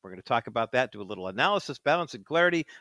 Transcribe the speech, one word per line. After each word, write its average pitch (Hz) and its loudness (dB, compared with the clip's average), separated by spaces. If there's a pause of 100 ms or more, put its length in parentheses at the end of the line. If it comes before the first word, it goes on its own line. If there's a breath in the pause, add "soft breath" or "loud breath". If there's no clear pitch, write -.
We're 95 -16
gonna 92 -14
talk 117 0
about 113 -2
that, 127 0
do 104 -10
a - -8
little 92 -8
analysis, 151 0
balance, 160 0
and 101 -14
clarity 170 2 (160 loud breath)